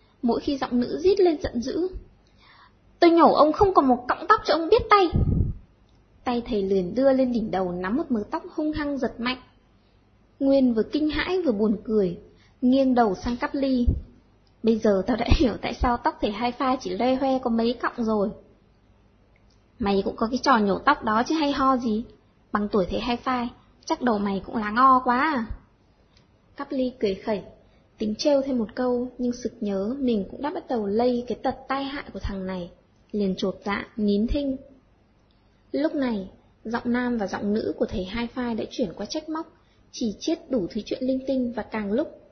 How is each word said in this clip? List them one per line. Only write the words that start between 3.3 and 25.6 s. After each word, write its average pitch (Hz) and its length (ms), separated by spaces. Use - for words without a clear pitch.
ông 302 180
không 381 220
còn 311 140
một 247 200
cọng - 200
tóc 320 160
cho 302 100
ông 320 140
biết 480 220
tay." 392 180
Tay 240 220
thầy 214 160
liền 190 320
đưa 269 180
lên 262 200
đỉnh 226 180
đầu 180 220
nắm 185 240
một 339 140
mớ 220 200
tóc 330 120
hung 311 180
hăng 285 260
giật 240 220
mạnh. 247 180
Nguyên 269 340
vừa 220 80
kinh 302 280
hãi 349 320
vừa 285 100
buồn 208 320
cười, 196 340
nghiêng 262 320
đầu 226 200
sang 240 220
Cắp 294 180
Ly. 262 320
"Bây 220 160
giờ 202 280
tao 240 100
đã 233 100
hiểu 247 160
tại - 120
sao 240 220
tóc 311 240
thầy 214 120
Hi-Fi 247 480
chỉ 185 100
loe 233 240
hoe 262 240
có 254 120
mấy 226 220
cọng 247 220
rồi." 214 260
"Mày 196 260
cũng - 120
có 220 140
cái 247 120
trò 262 160
nhổ 196 200
tóc - 260
đó 220 220
chứ 320 80
hay 294 180
ho 269 240
gì. 233 280
Bằng 208 160
tuổi 202 220
thầy 196 100
Hi-Fi, 240 460
chắc 320 180
đầu 233 160
mày 196 280
cũng - 100
lá 208 140
ngo 254 340
quá 247 140
à." 277 280